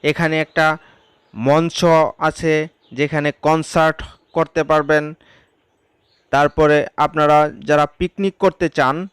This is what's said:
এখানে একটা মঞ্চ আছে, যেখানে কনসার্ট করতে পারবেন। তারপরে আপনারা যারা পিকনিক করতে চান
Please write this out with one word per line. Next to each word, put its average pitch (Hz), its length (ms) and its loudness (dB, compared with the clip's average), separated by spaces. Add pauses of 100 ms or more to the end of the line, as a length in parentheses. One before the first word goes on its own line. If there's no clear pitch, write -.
এখানে 156 360 -2
একটা 156 260 -2 (680)
মঞ্চ 147 440 0 (400)
আছে, 156 360 -2 (380)
যেখানে 147 360 -2 (180)
কনসার্ট 160 520 0 (340)
করতে 160 320 -2
পারবেন। 151 400 0 (1300)
তারপরে 147 440 2 (200)
আপনারা 151 420 2 (260)
যারা 147 200 2 (140)
পিকনিক 185 400 -4
করতে 180 300 0
চান 139 260 0 (180)